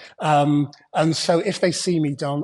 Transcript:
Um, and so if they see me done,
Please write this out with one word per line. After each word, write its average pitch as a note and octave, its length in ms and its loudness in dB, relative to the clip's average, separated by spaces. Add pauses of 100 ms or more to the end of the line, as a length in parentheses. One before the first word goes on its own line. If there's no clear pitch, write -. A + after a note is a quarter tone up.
(200)
Um, D3 500 2 (240)
and D#3+ 220 0
so E3+ 240 0
if F#3+ 200 -4
they F3+ 120 2
see F3 280 -2
me C#3+ 160 -2
done, C#3+ 280 -4